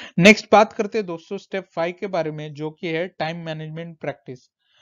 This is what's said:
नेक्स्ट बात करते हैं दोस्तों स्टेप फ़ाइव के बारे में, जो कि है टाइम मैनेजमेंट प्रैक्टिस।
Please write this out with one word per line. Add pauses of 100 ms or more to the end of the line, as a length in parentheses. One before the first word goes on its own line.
(180)
नेक्स्ट
बात
करते
हैं
दोस्तों
स्टेप
फ़ाइव
के
बारे
में,
जो
कि
है
टाइम
मैनेजमेंट
प्रैक्टिस। (440)